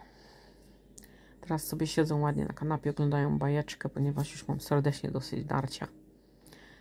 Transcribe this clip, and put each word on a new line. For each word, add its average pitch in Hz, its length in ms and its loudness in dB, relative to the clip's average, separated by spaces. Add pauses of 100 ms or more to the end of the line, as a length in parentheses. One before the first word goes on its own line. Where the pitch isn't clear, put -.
(1400)
Teraz 160 260 -2
sobie 156 200 0
siedzą 156 340 4
ładnie 147 240 2
na 143 80 -4
kanapie, 151 360 -2
oglądają 147 480 2
bajeczkę, 143 520 0
ponieważ 143 420 0
już - 160 -14
mam 143 140 -2
serdecznie 143 500 2
dosyć - 340 -4
darcia. - 420 -2 (920)